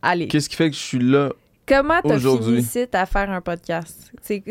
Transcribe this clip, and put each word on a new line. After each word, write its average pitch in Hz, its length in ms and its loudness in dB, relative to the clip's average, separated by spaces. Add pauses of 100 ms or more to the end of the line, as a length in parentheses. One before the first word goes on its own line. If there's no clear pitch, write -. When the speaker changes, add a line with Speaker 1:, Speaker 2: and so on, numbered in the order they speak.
Speaker 1:
Allez. 170 260 -2
Speaker 2:
Qu'est-ce 151 200 0
qui - 80 -12
fait 165 140 2
que 139 60 -10
je - 60 -10
suis - 160 -4
là 131 320 4 (360)
Speaker 1:
Comment 285 360 4
t'as 151 140 2
Speaker 2:
aujourd'hui ? 120 400 2
Speaker 1:
fini - 20 2
ici 123 340 -2
à 190 140 0
faire 196 240 -2
un 185 100 -4
podcast ? 170 800 -8
T'sais, 208 300 -6